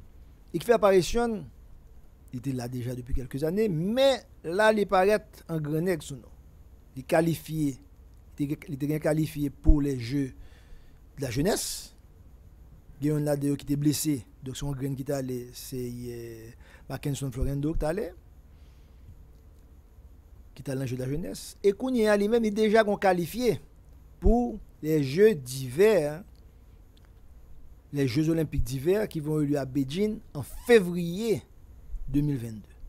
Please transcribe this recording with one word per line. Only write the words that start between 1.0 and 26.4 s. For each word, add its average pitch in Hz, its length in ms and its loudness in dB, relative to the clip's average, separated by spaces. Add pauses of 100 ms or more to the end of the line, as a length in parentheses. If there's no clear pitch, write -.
il 127 80 -8
était 139 120 -6
là 123 160 -6
déjà 123 280 -8
depuis 123 180 -6
quelques 135 300 -2
années, 202 260 0
mais 220 540 2 (200)
là, 208 300 6
il 208 140 2
paraît 202 360 4 (240)
en 160 120 -2
grenade 156 420 0
sous 139 140 -12
nom. 117 60 -14 (720)
Il 131 60 -10
est - 20 -20
qualifié, 156 760 0 (600)
il 143 120 -2
était, - 160 -8
il 156 60 -8
était 139 140 -4
bien 151 120 -2
qualifié 151 500 0
pour 151 320 4
les 139 180 -2
Jeux 127 340 -4 (840)
de - 40 -12
la 131 80 -6
jeunesse. - 640 -4 (1040)
Il 139 80 -2
y 151 40 2
a 151 40 0
un 147 40 0
là 147 160 0
de 143 200 -2
qui 139 100 -10
était 143 100 0
blessé, 143 500 0 (180)
donc 131 140 -10
son 143 140 -6
grain 139 240 -6
qui 135 80 -8
est 143 80 -6
allé, 127 420 -6
c'est, 123 380 -8 (160)
euh, 117 420 -14 (400)
Mackinson 135 420 -6
Florendo 139 420 -2
qui - 60 0
est 151 80 0
allé, 208 240 -4 (2500)
qui 139 80 -16
est - 60 -8
allé 131 80 -4
dans 135 60 -4
les 131 40 -4
Jeux 123 100 -4
de 127 40 -6
la 127 80 -4
jeunesse. - 520 -8
Et 196 120 6
Kounia 220 440 2
lui-même 220 280 2
est 214 60 2
déjà 220 320 4
qualifié 196 800 0 (580)
pour 233 380 2 (240)
les 151 220 0
Jeux 185 320 4
d'hiver, 147 880 0 (1700)